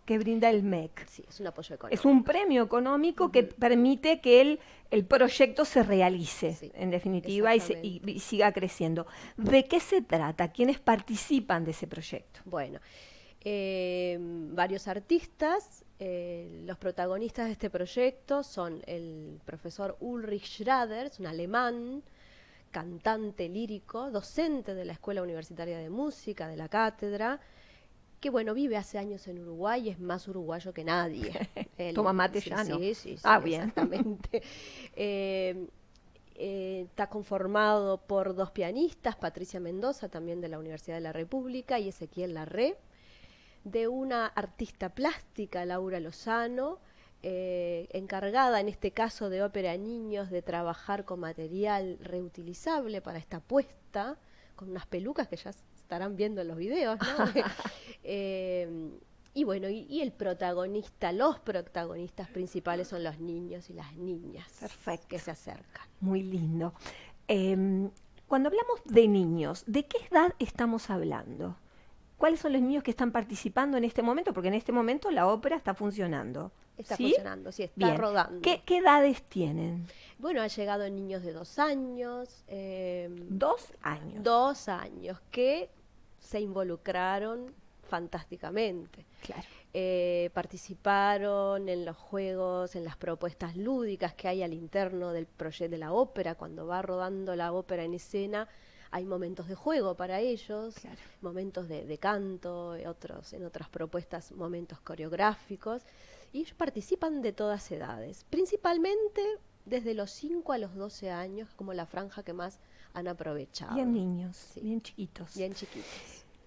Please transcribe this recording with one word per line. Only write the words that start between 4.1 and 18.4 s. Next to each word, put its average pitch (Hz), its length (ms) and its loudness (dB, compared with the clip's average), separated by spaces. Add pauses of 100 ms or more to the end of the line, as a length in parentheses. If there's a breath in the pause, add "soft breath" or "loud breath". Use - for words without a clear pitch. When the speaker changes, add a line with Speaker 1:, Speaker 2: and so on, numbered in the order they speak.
Speaker 1:
que 247 220 12
el, 294 180 6 (320 loud breath)
el 208 140 6
proyecto 254 580 8
se 269 200 6
realice, 185 720 4
Speaker 2:
Sí, 156 200 -14
Speaker 1:
en 185 160 -2
definitiva, 190 640 4
y 226 60 8
se, 175 140 0
y, - 20 -
Speaker 2:
exactamente. 185 340 -6
Speaker 1:
y - 80 -4
siga 208 320 4
creciendo. 170 560 0 (300 loud breath)
¿De 262 320 8
qué 349 100 6
se 370 220 4
trata? 160 500 2
¿Quiénes 262 300 2
participan 214 840 2
de 160 80 -2
ese - 160 -6
proyecto? - 560 -12
Speaker 2:
Bueno, 147 380 -6 (580 loud breath)
eh, 185 800 -2
varios 175 680 -2
artistas, 311 960 0 (140)
eh, 175 680 -6
los 180 120 -8
protagonistas 190 680 -2
de 220 80 -2
este 208 160 -4
proyecto 254 720 0